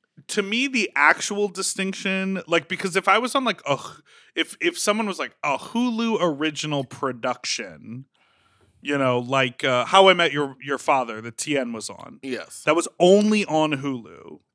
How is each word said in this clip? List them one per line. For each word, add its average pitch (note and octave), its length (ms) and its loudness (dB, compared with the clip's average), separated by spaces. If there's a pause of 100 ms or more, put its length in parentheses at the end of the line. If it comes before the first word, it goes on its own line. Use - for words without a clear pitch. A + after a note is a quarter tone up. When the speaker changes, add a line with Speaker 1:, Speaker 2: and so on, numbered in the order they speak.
(280)
Speaker 1:
To G#3 160 -2
me, A3+ 240 -2
the B3 280 -2
actual F#3 520 2
distinction, F#3+ 1000 -4
like, E3+ 220 0
because F3+ 280 -6
if F#3+ 120 0
I G3 100 6
was A#3+ 160 -2
on, C4+ 120 2
like, G#3 200 -4
a, C#3 140 0 (560)
if, - 260 -4
if E3+ 160 0
someone G#3+ 300 0
was F3+ 100 -4
like, C3 260 -8
a C#3+ 140 -2
Hulu A3+ 640 0
original D3+ 640 -2
production, B2 1200 -8 (760)
you C#3+ 160 -4
know, C3 220 2
like, B2+ 460 0
uh, B2 220 2
How F#3+ 240 8
I F#3 40 8
Met E3+ 180 2
Your, C#3 300 -4
Your C#3 160 -4
Father B2 420 0
that A2+ 180 -10
Tien C3+ 360 -2
was G#2+ 160 -10
on. - 320 -18
Speaker 2:
Yes. A#2+ 420 -10
Speaker 1:
That D3+ 120 2
was E3+ 120 2 (120)
only G#3 460 6
on D#3 260 2
Hulu. A#2+ 680 -8 (160)